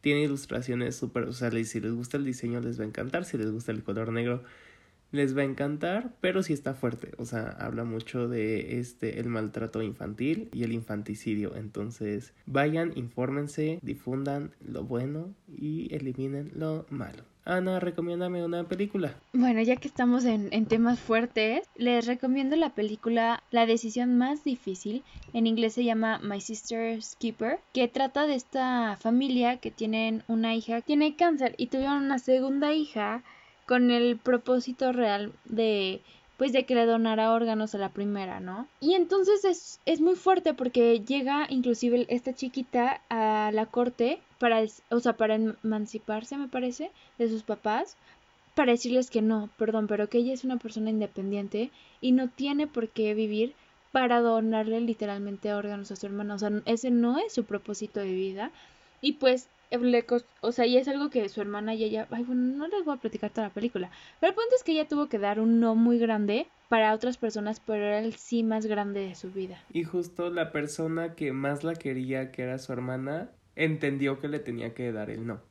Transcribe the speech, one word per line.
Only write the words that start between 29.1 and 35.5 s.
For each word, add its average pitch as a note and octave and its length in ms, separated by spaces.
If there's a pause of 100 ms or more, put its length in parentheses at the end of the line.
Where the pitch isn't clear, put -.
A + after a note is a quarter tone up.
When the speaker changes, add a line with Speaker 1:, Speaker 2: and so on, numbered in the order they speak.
Speaker 2:
que A3+ 160
tienen A3 560
una A3+ 260
hija, A#3 280
tiene D4+ 340
cáncer D4 400
y A#3+ 100
tuvieron C#4 380
una C4+ 160
segunda C4+ 520
hija A#3+ 520 (420)
con B3 260
el A#3+ 240
propósito B3+ 760
real G#3 400 (120)
de, G#3 560 (360)